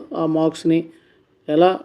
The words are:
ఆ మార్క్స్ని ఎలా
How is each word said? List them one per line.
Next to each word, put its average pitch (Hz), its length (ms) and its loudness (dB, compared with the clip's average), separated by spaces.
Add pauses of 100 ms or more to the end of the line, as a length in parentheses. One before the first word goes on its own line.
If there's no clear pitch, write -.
(220)
ఆ - 20 -2 (140)
మార్క్స్ని 160 420 0 (760)
ఎలా 175 160 4 (140)